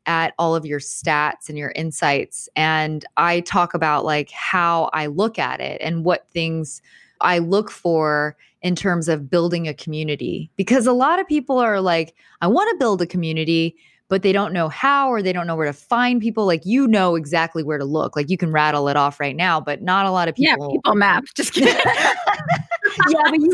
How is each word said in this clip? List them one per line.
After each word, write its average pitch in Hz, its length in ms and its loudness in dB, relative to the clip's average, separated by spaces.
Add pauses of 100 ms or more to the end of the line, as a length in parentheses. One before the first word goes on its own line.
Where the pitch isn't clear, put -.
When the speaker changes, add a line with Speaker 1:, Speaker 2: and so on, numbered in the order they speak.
Speaker 1:
at 165 340 0
all 165 160 2
of 160 120 -4
your 147 140 -4
stats - 680 -4
and 151 80 -10
your 147 200 -8
insights. 156 680 -2 (100)
And 156 500 -2 (100)
I 175 240 2
talk 175 320 0
about, 151 320 0
like, 151 280 -2
how 170 600 0
I 151 140 -4
look 190 320 -2
at 131 220 -4
it 135 200 -8
and 165 240 -4
what 175 240 0
things 165 540 -6 (400)
I 175 160 2
look 190 320 0
for 151 680 0 (240)
in 180 160 -2
terms 170 320 -2
of 147 220 -2
building 170 380 0
a 151 40 -4
community. 151 840 -6
Because 226 300 2
a 254 60 4
lot 277 280 2
of 370 60 -2
people 285 320 0
are 220 220 2
like, 165 340 0 (280)
"I 170 60 2
wanna 349 300 4
build 208 220 2
a 175 60 0
community," 165 720 0 (320)
but 190 140 0
they 196 100 4
don't 196 200 0
know 170 160 0
how, 277 420 0
or 220 120 0
they 185 100 0
don't 175 140 -4
know 165 100 -4
where 160 100 0
to 143 60 -2
find 247 480 0
people. 220 260 0
Like, 170 200 0
you 262 200 2
know 190 300 4
exactly 165 460 -2
where 151 160 -4
to 139 60 -4
look. 143 320 -2
Like, 147 120 -2
you 185 80 0
can 165 160 -2
rattle 151 360 2
it 143 80 2
off 143 220 2
right 139 180 -4
now, 165 240 0
but 147 220 -6
not 190 240 2
a 190 40 0
lot 180 180 0
of 156 80 -4
Speaker 2:
Yeah, 285 200 4
Speaker 1:
people. 143 160 -4
Speaker 2:
People - 240 0
Map. 202 280 4 (120)
Just - 180 -4
kidding. 285 200 4
Speaker 1:
<laughs> 523 100 0 (1300)
Yeah, 311 180 2
but 302 120 2
you 320 140 4